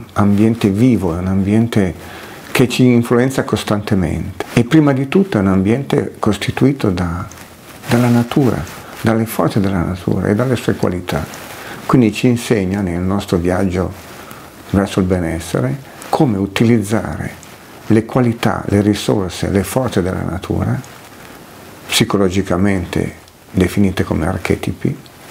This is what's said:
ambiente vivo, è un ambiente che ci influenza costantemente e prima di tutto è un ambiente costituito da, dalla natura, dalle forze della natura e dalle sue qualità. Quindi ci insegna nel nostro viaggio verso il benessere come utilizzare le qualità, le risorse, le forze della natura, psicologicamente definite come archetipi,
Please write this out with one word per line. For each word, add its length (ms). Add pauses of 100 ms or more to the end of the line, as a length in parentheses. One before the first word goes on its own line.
(140)
ambiente 560
vivo, 440
è 40
un 100
ambiente 680 (560)
che 180
ci 180
influenza 580
costantemente 1080
e 120
prima 280
di 140
tutto 320
è 20
un 60
ambiente 720
costituito 720
da, 340 (640)
dalla 200
natura, 520 (400)
dalle 260
forze 340
della 240
natura 420
e 80
dalle 220
sue 180
qualità. 500 (640)
Quindi 260
ci 140
insegna 540
nel 180
nostro 380
viaggio 560 (800)
verso 280
il 80
benessere 720 (300)
come 280
utilizzare 920 (560)
le 180
qualità, 600
le 140
risorse, 680
le 120
forze 400
della 220
natura, 560 (1080)
psicologicamente 1300 (380)
definite 500
come 240
archetipi, 720 (320)